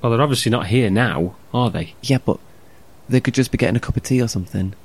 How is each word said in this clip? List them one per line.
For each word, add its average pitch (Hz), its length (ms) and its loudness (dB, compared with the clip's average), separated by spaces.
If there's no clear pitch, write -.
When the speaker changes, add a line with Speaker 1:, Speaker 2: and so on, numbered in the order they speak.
Speaker 1:
Well, 120 100 2
they're 117 100 4
obviously 135 280 0
not 110 180 0
here 113 220 2
now, 95 460 0
are 123 160 2
they? 80 320 -6
Speaker 2:
Yeah, 131 160 0
but - 220 -2
they 127 140 2
could 123 120 -2
just 131 180 0
be - 60 -2
getting 117 200 2
a - 20 2
cup - 160 -4
of - 80 -4
tea 127 180 0
or 117 60 0
something. 95 460 -4